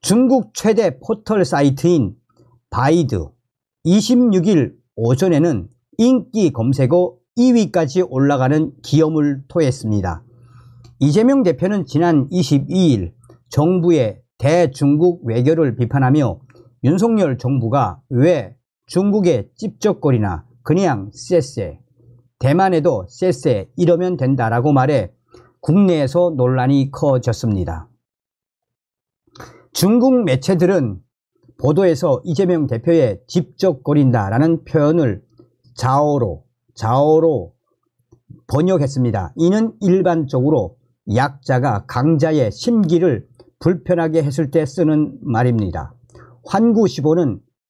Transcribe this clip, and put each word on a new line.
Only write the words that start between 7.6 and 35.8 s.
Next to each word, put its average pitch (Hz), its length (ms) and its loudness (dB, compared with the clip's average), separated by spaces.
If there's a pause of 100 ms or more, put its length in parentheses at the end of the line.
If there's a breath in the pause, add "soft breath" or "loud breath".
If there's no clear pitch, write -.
올라가는 139 680 0 (100)
기염을 147 680 0
토했습니다. 107 760 -4 (760 soft breath)
이재명 226 440 2
대표는 180 440 -2
지난 156 440 0
이십이 151 640 0
일 92 220 -4 (340 soft breath)
정부의 160 720 0 (160)
대중국 151 880 0
외교를 127 520 0
비판하며 127 640 0 (440 soft breath)
윤석열 185 540 0
정부가 120 640 -2 (100)
왜 127 440 0 (320)
중국에 185 680 0
찝쩍거리나 123 880 -2 (180)
그냥 147 520 -2
쎄쎄, 120 680 -4 (600)
대만에도 143 680 0
쎄쎄 135 680 -2
이러면 175 420 0
된다라고 127 540 0
말해 135 400 0 (480 soft breath)
국내에서 170 760 2
논란이 131 540 0
커졌습니다. 107 1000 -2 (1800 loud breath)
중국 240 520 2
매체들은 156 760 0 (580)
보도에서 156 680 0
이재명 175 440 0
대표의 120 580 0
찝쩍거린다라는 143 1400 0
표현을 147 580 0 (520)
자오로, 131 680 -2 (300)